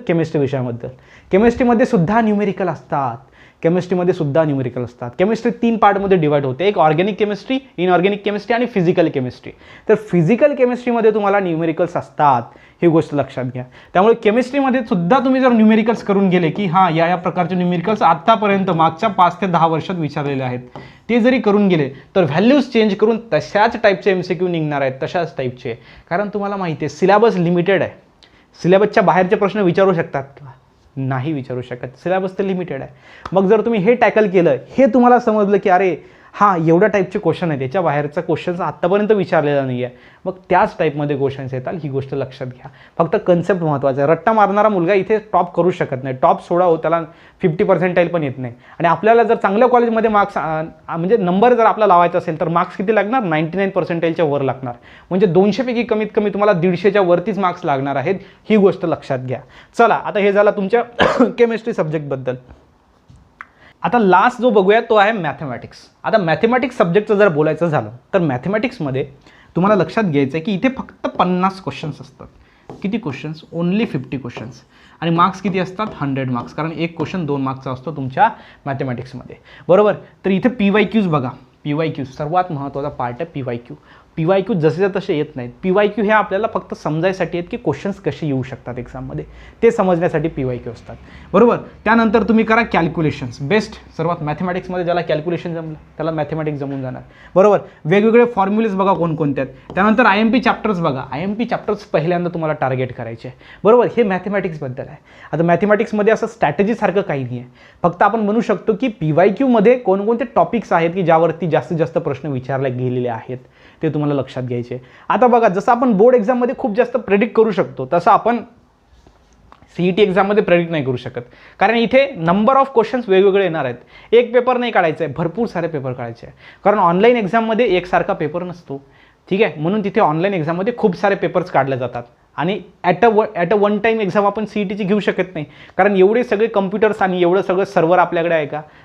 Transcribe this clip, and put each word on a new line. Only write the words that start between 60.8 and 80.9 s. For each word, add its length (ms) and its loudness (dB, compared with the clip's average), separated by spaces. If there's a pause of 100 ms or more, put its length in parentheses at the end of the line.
<coughs> 400 2
केमिस्ट्री 340 0
सब्जेक्टबद्दल. 600 -4 (1500)
आता 160 0
लास्ट 420 4
जो 100 2
बघूया, 300 4
तो 140 0
आहे 180 4
मॅथेमॅटिक्स. 640 -8 (280)
आता 140 2
मॅथेमॅटिक्स 600 0
सब्जेक्टचं 360 2
जर 140 4
बोलायचं 380 0
झालं, 240 -2 (240)
तर 40 2
मॅथेमॅटिक्समध्ये 880 -2 (500)
तुम्हाला 260 4
लक्षात 200 -2
घ्यायचं 340 0
आहे 80 -6
की 80 -4
इथे 160 0
फक्त 380 -8
पन्नास 560 -2
क्वेश्चन्स 380 -10
असतात. 260 -20 (560)
किती 160 -4
क्वेश्चन्स? 420 -10 (160)
Only 300 -2
फिफ्टी 320 -8
क्वेश्चन्स. 360 -12 (460)
आणि 100 -2
मार्क्स 300 0
किती 180 -4
असतात? 360 -4
हंड्रेड 360 -4
मार्क्स, 240 -6
कारण 180 -6
एक 240 -6
क्वेश्चन 300 -6
दोन 160 -4
मार्क्सचा 280 -6
असतो 220 -10
तुमच्या 360 0 (380)
मॅथेमॅटिक्समध्ये, 680 -8 (320)
बरोबर? 260 4 (300)
तर 60 0
इथे 180 2
पीवायक्यूज 580 2